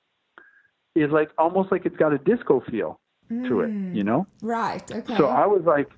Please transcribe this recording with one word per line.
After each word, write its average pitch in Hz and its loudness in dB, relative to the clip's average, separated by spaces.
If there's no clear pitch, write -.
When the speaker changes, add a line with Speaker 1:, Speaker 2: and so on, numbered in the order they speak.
Speaker 1:
is, 147 2
like, 156 2
almost 185 0
like 185 0
it's 170 -4
got 151 2
a 143 2
disco 156 2
feel 95 -6
to 247 -2
it, 233 -2
Speaker 2:
Mm. 190 -6
Speaker 1:
you 101 -2
know? 131 0
Speaker 2:
Right, 220 -6
okay. 226 -8
Speaker 1:
So 160 4
I 131 2
was 196 2
like 147 2